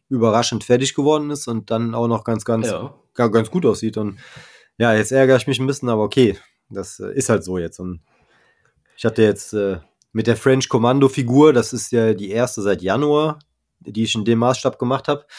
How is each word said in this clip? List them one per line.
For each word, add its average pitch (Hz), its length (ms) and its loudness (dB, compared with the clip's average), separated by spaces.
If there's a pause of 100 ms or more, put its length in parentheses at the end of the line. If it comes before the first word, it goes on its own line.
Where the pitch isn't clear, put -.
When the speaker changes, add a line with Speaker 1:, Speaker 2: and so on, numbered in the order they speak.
Speaker 1:
überraschend 113 560 0
fertig 123 320 0
geworden 147 340 0
ist 147 180 -10
und 113 240 -6
dann 113 220 -2
auch 117 140 -2
noch 113 160 -2
ganz, 113 220 -4
ganz, 113 220 -2
Speaker 2:
Ja. 101 280 -8 (180)
Speaker 1:
ga-, 123 140 2
ganz 110 240 0
gut 175 140 -2
aussieht. 107 320 -2
Und 104 200 -6 (600)
ja, 113 160 2
jetzt 107 180 0
ärgere 131 260 6
ich 120 100 -6
mich 127 120 -2
ein 131 80 -2
bisschen, 135 220 -4
aber 110 140 0
okay, 104 340 2 (320)
das, 98 300 -12
äh, 98 140 -10
ist - 160 -2
halt 101 140 0
so 92 140 -6
jetzt. 82 220 -8
Und 90 220 -12 (960)
ich - 80 -4
hatte 113 180 0
jetzt, 104 300 0
äh, 98 260 -4 (340)
mit 110 140 -4
der 113 100 2
French 135 320 2
Commando 131 400 4
Figur, 135 420 4
das 123 220 0
ist - 180 -8
ja 113 220 2
die 98 160 -10
erste 117 320 -2
seit 98 200 -2
Januar, 147 580 0 (420)
die 110 220 -6
ich 110 120 -2
in 107 100 -4
dem 113 140 2
Maßstab 127 400 0
gemacht 127 300 -4
hab. 147 180 -6 (120)